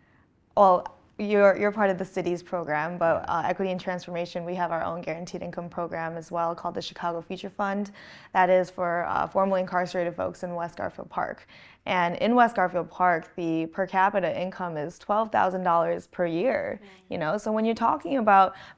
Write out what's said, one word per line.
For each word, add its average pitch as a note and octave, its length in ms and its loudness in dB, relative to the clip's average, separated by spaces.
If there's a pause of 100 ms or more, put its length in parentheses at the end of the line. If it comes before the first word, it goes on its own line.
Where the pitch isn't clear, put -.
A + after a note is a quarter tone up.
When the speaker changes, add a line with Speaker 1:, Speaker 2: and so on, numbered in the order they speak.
(560)
Speaker 1:
well, F#3 380 6 (260)
you're, G3+ 380 6
you're G#3 140 2
part G#3 180 2
of F#3 80 0
the F#3+ 80 -6
city's F3 380 -4
program, E3 560 -4
but, E3 280 2
Speaker 2:
Yeah. - 60 -2
Speaker 1:
uh, E3 140 0
Equity F#3 240 -2
and F3+ 100 -4
Transformation, F3 640 -6
we F3 80 -6
have F3 180 -2
our E3 120 -2
own E3+ 180 -6
guaranteed F3 400 -8
income F3 260 -8
program E3 480 -6
as E3 160 -12
well E3+ 220 -2
called E3+ 220 -8
the F#3+ 60 -4
Chicago E3+ 400 -6
Future F#3+ 280 -12
Fund. G3+ 400 -4 (440)
That F#3 180 4
is F#3 180 4
for, F3 380 -2
uh, - 180 0
formerly F#3+ 360 0
incarcerated F3+ 540 -2
folks F#3 280 -6
in F3 100 -8
West E3+ 240 -8
Garfield - 320 -8
Park. - 380 -6 (400)
And F3 300 0
in A3+ 180 2
West A#3 200 6
Garfield F3+ 360 0
Park, F3 440 2
the E3 320 -2
per F#3 200 -4
capita F#3+ 520 0
income F3+ 380 -6
is D3+ 220 -6
twelve G#3+ 320 -2
thousand F#3 320 2
dollars E3+ 420 2
per - 220 -2
year, F3 520 -2
Speaker 3:
Mm-hmm. - 340 -16
Speaker 1:
you F#3+ 40 -4
know? E3 200 -2
So G#3+ 140 -4
when A3 140 0
you're A3+ 80 2
talking C#4 440 0
about G3 360 6 (240)